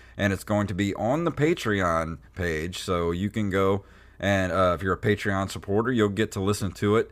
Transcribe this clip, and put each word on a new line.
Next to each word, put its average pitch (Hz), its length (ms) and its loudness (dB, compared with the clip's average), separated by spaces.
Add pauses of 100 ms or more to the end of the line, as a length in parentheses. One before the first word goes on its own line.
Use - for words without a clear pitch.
(180)
And 101 160 2
it's 90 100 -6
going 104 240 0
to 104 60 -4
be 101 220 0
on 139 280 0
the 165 80 0
Patreon 92 880 0 (180)
page, 85 440 -4
so 87 320 0
you 92 180 -2
can 104 220 -2
go 98 340 2 (340)
and, 95 320 0
uh, 90 240 4
if 85 80 -8
you're 92 120 0
a - 40 -10
Patreon 98 500 0
supporter, 107 440 0
you'll 107 160 4
get 101 240 -2
to 101 80 -4
listen 98 320 0
to 104 240 2
it 113 140 0